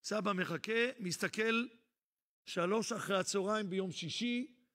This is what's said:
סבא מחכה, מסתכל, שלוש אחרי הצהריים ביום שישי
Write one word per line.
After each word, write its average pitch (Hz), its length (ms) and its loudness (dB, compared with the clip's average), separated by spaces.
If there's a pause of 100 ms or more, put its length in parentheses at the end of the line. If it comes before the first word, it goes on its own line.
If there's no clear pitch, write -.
סבא 202 300 0
מחכה, 214 640 0
מסתכל, 220 640 0 (800)
שלוש 190 460 0
אחרי 196 260 0
הצהריים 202 520 0
ביום 190 220 0
שישי 240 640 -2 (200)